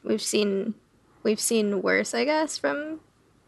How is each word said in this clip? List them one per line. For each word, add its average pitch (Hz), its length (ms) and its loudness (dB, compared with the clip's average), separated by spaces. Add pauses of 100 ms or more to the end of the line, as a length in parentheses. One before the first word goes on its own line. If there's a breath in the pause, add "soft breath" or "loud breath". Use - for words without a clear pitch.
we've 214 180 0
seen, 208 520 0 (480)
we've 214 180 0
seen 208 420 0
worse, 196 320 2
I 240 100 0
guess, 311 340 0
from 302 420 -4 (480)